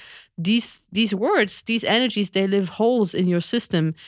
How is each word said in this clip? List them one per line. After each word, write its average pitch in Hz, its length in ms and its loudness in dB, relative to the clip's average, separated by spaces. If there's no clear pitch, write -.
These, 202 440 -2
these 208 240 0
words, 226 480 0
these 226 220 -2
energies, 214 460 0
they 190 180 0
live 196 220 0
holes 226 440 0
in 185 140 0
your 175 120 2
system, 165 540 -2